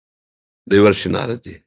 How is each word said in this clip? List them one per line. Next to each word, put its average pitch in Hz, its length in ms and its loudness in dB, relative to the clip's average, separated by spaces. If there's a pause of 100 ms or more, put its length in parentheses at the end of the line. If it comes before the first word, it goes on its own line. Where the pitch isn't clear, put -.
(680)
देवर्षि 101 400 2
नारद 117 360 -8
जी, 82 100 -18 (120)